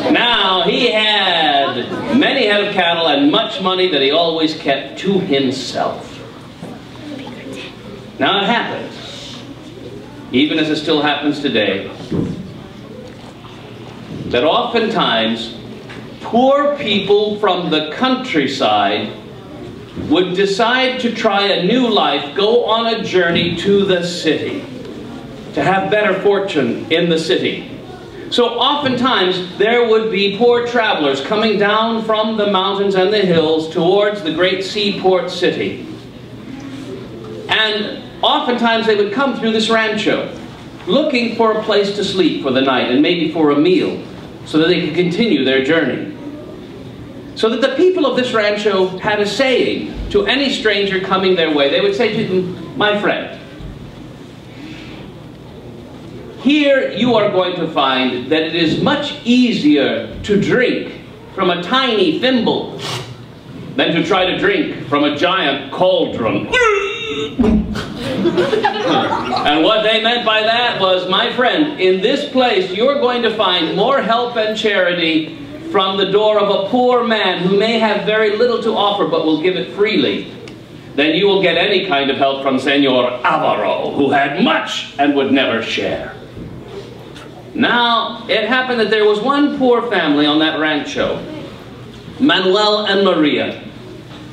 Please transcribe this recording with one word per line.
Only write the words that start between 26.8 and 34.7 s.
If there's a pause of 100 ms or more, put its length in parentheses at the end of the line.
in
the
city. (580)
So
oftentimes
there
would
be
poor
travelers
coming
down
from
the
mountains
and
the
hills
towards
the
great
seaport